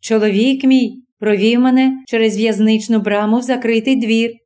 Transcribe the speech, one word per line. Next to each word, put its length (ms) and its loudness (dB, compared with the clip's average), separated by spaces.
Чоловік 640 0
мій 400 0
провів 420 0
мене 460 2
через 300 -2
в'язничну 640 0
браму 380 -2
в 40 -4
закритий 540 -2
двір 340 -2